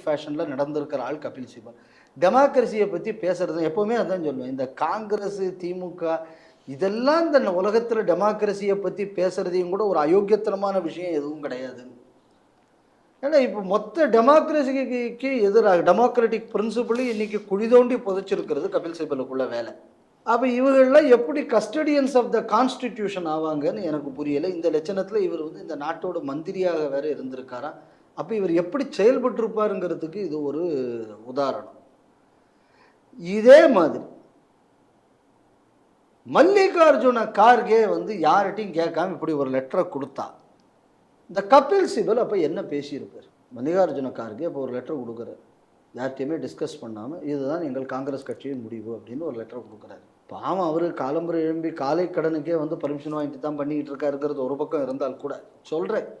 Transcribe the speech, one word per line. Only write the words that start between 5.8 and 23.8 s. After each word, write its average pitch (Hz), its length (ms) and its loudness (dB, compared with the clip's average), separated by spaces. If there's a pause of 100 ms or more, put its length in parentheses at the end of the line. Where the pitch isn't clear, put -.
இதெல்லாம் 226 580 0
இந்த 294 140 4
உலகத்துல 214 640 0
டெமோக்ரஸியை 202 720 0
பத்தி 196 280 -4
பேசுறதையும் 180 640 -2
கூட 196 180 0
ஒரு 175 120 2
அயோக்கியத்தனமான 196 840 2
விஷயம் 170 300 -6
எதுவும் 147 300 -4
கிடையாது. 127 440 -10 (1400)
ஏன்னா 294 160 2
இப்ப 214 240 2
மொத்த 208 460 0
டெமோக்ரஸிக்கு 262 1300 2
எதிராக 196 520 6
டெமோக்ராட்டிக் 226 600 2
பிரின்சிபிள் 226 440 -2
இன்னைக்கு 214 480 -4
குழி 202 220 -2
தோண்டி 247 280 6
புதைச்சிருக்கிறது 190 760 -2
கபில் 165 280 -4
சிபலுக்குள்ள 131 520 -4
வேலை. 117 240 -6 (500)
அப்ப 233 240 2
இவங்கெல்லாம் 269 640 6
எப்படி 247 320 4
custodians 269 760 0
of 220 180 4
the 220 120 0
constitution 208 800 -2
ஆவாங்கன்னு 156 560 -2